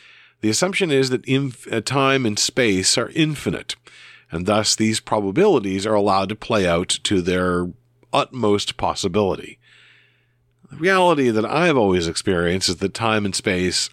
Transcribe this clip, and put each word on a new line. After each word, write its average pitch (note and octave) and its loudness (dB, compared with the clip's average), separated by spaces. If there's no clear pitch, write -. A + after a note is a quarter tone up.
The A2 0
assumption F3+ 0
is C3+ 2
that B2 -2
inf-, C3+ -4
uh, A2+ -2
time C3+ 0
and G#2 -2
space G2+ 0
are A#2+ -2
infinite, - -2
and F2 -6
thus G#2 0
these A2 0
probabilities G#2 0
are A2 0
allowed G2 2
to G#2+ -8
play G#2 0
out F2 0
to G2 0
their F2+ 0
utmost A2+ -2
possibility. F#2 -4
The C#3 -18
reality E3+ 2
that A2 2
I've D3+ 0
always F#2+ 4
experienced F2 0
is F2+ -2
that F#2+ -4
time A2 0
and F#2+ -4
space F2+ -2